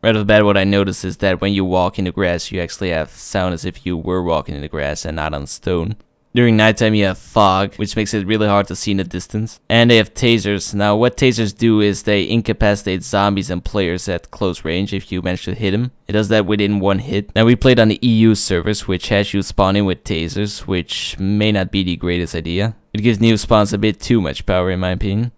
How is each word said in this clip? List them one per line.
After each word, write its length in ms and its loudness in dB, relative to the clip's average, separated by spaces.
Right 160 2
off 20 2
the 60 -2
bat, 180 6
what 140 4
I 80 2
notice 400 0
is 140 -6
that 200 0
when 140 0
you 100 0
walk 340 0
in 60 -2
the 80 -2
grass, 400 -2
you 80 -6
actually 300 -6
have 220 -4
sound 420 -4
as 100 -8
if 220 -10
you 100 -4
were 260 -4
walking 320 -2
in 60 -10
the 80 -10
grass 380 -6
and 100 -8
not 180 -6
on 140 -8
stone. 480 -4
During 220 4
nighttime, 360 4
you 120 2
have 120 -2
fog, 580 2
which 200 -6
makes 180 -2
it 140 -2
really 200 0
hard 200 2
to 80 -10
see 160 -6
in 60 0
the 80 -2
distance. 640 -8
And 200 4
they 60 8
have 180 2
tasers. 600 0
Now, 240 0
what 180 0
tasers 420 0
do 220 4
is 240 0
they 240 0
incapacitate 760 0
zombies 460 -2
and 140 -6
players 460 -4
at 200 -6
close 360 -4
range 280 -4
if 160 -8
you 120 -4
manage 240 -4
to 100 -6
hit 180 -2
'em. 180 -2
It 60 -10
does 160 0
that 180 2
within 360 0
one 180 2
hit. 340 -6
Now, 120 4
we 100 6
played 240 4
on 80 6
the 180 0
E 60 4
U 120 6
servers, 540 -2
which 180 -4
has 260 0
you 80 0
spawning 440 0
with 180 -4
tasers, 640 -4
which 500 -6
may 360 0
not 180 -2
be 100 0
the 140 -2
greatest 400 -2
idea. 400 -4
It 100 -4
gives 180 2
new 160 6
spawns 340 2
a 60 -2
bit 240 0
too 180 2
much 260 -4
power, 240 0
in 120 -2
my 80 -2
opinion. 480 -2